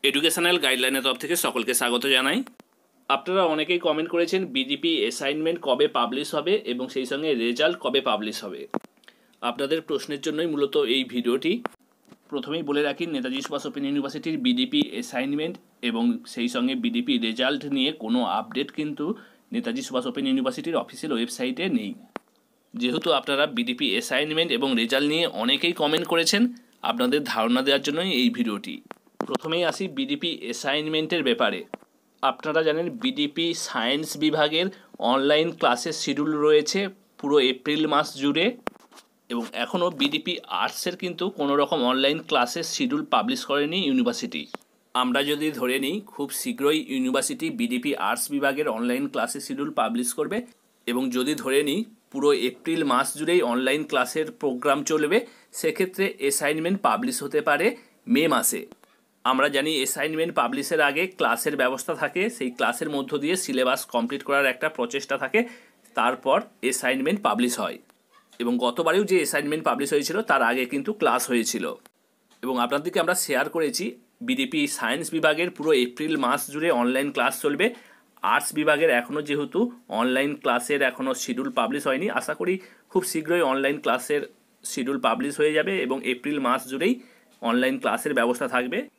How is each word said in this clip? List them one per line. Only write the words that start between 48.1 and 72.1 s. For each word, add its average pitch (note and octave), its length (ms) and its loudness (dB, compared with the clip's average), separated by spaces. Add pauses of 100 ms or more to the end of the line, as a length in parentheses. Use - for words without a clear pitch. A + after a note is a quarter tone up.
বিভাগের C#3 320 0 (100)
অনলাইন B2 360 -2
ক্লাসের C3+ 340 -4
শিডিউল C#3+ 240 -6 (100)
পাবলিশ A#2 280 0 (100)
করবে D#3 200 -2 (480)
এবং A#2+ 160 -2 (140)
যদি B2+ 160 0 (100)
ধরে C3+ 260 4
নিই E3+ 120 0 (320)
পুরো C#3 160 2 (200)
এপ্রিল E3 320 -2 (120)
মাস C3+ 160 4 (100)
জুড়েই E3+ 220 4 (120)
অনলাইন C3 380 2
ক্লাসের D3+ 360 0 (140)
প্রোগ্রাম C#3 380 2 (120)
চলবে, D#3 280 2 (420)
সেক্ষেত্রে F#3 440 0 (160)
অ্যাসাইনমেন্ট D#3 680 0
পাবলিশ B2 380 2
হতে D3 240 0
পারে D3+ 180 4 (480)
মে D3 100 6 (100)
মাসে। A2 280 0 (600)
আমরা C3 320 4
জানি, D3 240 0
অ্যাসাইনমেন্ট D#3 600 -2
পাবলিশের C#3 480 0
আগে D3 140 0 (160)
ক্লাসের C#3 440 2
ব্যবস্থা C3 400 0
থাকে, D#3+ 200 -2 (140)
সেই B2+ 200 -4
ক্লাসের B2 380 0
মধ্য E3 160 -4 (120)
দিয়ে D#3+ 120 0 (100)
সিলেবাস C3 360 2 (120)
কমপ্লিট A#2+ 360 -2
করার C#3 240 4
একটা D#3 240 -2
প্রচেষ্টা C#3 460 -2
থাকে, E3+ 180 2 (560)
তারপর B2+ 420 2 (260)
অ্যাসাইনমেন্ট C3+ 640 0
পাবলিশ A#2+ 360 2
হয়। - 160 -4 (640)
এবং A#2+ 100 0 (120)
গতবারেও E3 460 2
যে F#3 100 4
অ্যাসাইনমেন্ট D3+ 480 -2
পাবলিশ C3+ 260 0
হয়েছিল, D3+ 220 0 (140)
তার B2+ 200 6
আগে B2+ 220 0
কিন্তু C#3 180 -2 (100)
ক্লাস B2 300 2
হয়েছিল। A2+ 340 0 (800)